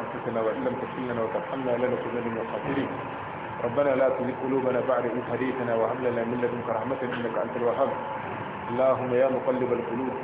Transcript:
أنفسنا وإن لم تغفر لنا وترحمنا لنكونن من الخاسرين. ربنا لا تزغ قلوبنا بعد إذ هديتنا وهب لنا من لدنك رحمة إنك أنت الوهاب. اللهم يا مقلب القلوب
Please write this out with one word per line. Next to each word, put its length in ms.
أنفسنا 380
وإن 240
لم 160
تغفر 220
لنا 100
وترحمنا 480
لنكونن 640
من 100
الخاسرين. 440
ربنا 320
لا 120
تزغ 260
قلوبنا 440
بعد 180
إذ 160
هديتنا 420
وهب 260
لنا 240
من 180
لدنك 340
رحمة 260
إنك 420
أنت 120
الوهاب. 340
اللهم 440
يا 140
مقلب 440
القلوب 380